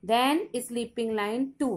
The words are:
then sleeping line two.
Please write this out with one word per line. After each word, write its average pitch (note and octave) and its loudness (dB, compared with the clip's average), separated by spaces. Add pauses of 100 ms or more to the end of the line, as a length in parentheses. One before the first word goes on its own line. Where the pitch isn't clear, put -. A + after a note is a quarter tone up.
then B3+ 4 (240)
sleeping A#3 -4
line G#3+ 0 (140)
two. C4+ 2